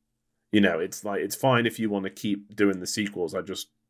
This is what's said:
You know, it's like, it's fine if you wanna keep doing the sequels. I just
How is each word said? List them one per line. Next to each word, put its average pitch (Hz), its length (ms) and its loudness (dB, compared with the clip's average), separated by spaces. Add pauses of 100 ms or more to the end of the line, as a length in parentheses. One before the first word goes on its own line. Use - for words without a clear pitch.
(500)
You 107 100 6
know, 87 200 4
it's 90 240 -6
like, 101 160 -4
it's 98 160 -4
fine 120 300 4
if 110 120 -4
you 110 100 -2
wanna 98 220 -4
keep - 460 -6
doing 98 240 2
the 90 60 -10
sequels. 98 460 -4
I 95 100 -4
just 92 260 -10 (220)